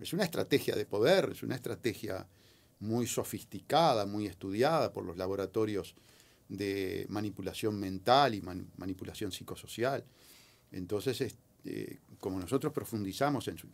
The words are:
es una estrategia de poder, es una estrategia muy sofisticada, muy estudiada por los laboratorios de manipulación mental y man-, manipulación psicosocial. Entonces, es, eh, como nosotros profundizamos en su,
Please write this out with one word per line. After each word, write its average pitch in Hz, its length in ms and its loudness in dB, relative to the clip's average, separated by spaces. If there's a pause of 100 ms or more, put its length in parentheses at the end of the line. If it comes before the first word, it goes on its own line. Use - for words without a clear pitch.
es - 120 -10
una 196 120 2
estrategia 123 500 2
de 104 100 0
poder, 131 460 4
es - 120 -10
una 113 120 -2
estrategia 107 720 -4 (520)
muy 113 280 0
sofisticada, 117 1000 2
muy 104 220 -2
estudiada 113 640 2
por 101 140 -6
los 87 120 -8
laboratorios 98 760 0 (540)
de 98 600 -2
manipulación 101 680 -2
mental 113 560 4
y 95 60 -4
man-, 90 260 -8 (100)
manipulación 95 540 -6
psicosocial. 117 720 -4 (680)
Entonces, 104 500 -2
es, 117 140 -4 (300)
eh, - 340 -6 (200)
como 95 200 -2
nosotros 135 340 -2
profundizamos 110 720 -2
en 87 100 -6
su, - 160 -16